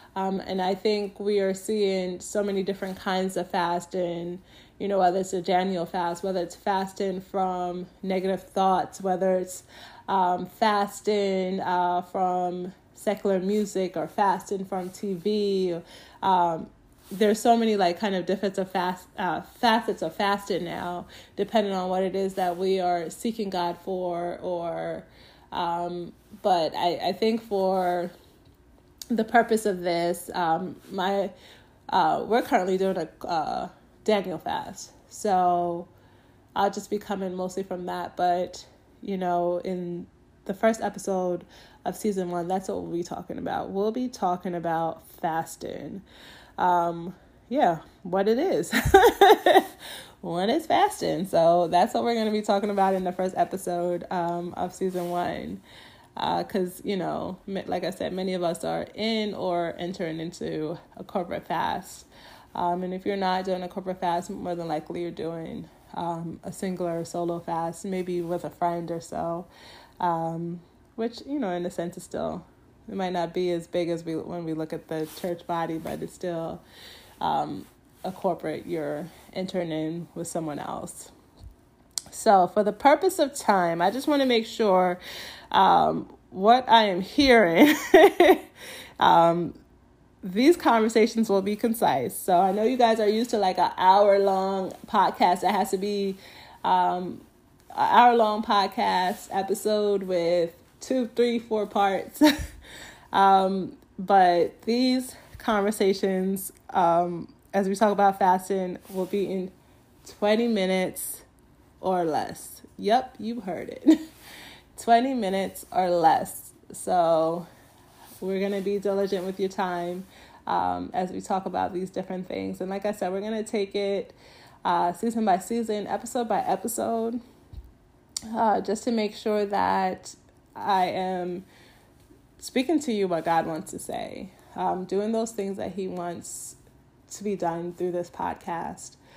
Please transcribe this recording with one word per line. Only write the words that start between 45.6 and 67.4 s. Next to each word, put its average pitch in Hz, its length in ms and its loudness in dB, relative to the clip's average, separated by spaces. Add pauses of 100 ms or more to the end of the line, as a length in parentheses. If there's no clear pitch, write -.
Um, 170 580 0 (340)
yeah, 208 300 2 (240)
what 190 240 0
it 226 100 4
is. 349 360 0
<laughs> - 1500 6
What 175 280 -2
is 320 180 0
fasting? 180 580 0
So 170 420 4
that's 175 280 2
what 233 80 0
we're 233 100 0
gonna 220 160 0
be 214 140 -2
talking 208 260 0
about 190 240 2
in 185 100 -2
the 175 80 -2
first 185 240 -4
episode, 175 760 -2
um, 175 440 -4
of 185 180 -6
season 180 360 -4
one. 175 520 -6 (540)
Uh, 170 280 -2
'cause, 180 400 -4
you 196 140 -4
know, 165 400 -6 (100)
ma-, 190 180 -6
like 175 180 -4
I 160 60 -4
said, 185 240 -6
many 185 220 -4
of 175 80 -4
us 170 200 -4
are 165 300 -4
in 214 400 -4
or 175 460 -4
entering 175 400 -6
into 160 580 -8 (180)
a - 80 -16
corporate 180 440 -6
fast. - 580 -6 (480)
Um, 175 300 -2
and 185 100 -6
if 190 120 -10
you're 202 100 0
not 190 300 -2
doing 185 180 -4
a 180 40 -8
corporate 185 320 -8
fast, 175 300 -2
more 185 240 -6
than 170 140 -6
likely 160 340 -6
you're 170 80 -6
doing, 165 600 -10 (260)
um, 170 480 -6
a - 80 -10
singular 175 480 -4
or 165 60 -6
solo 170 340 -4
fast, 170 460 -6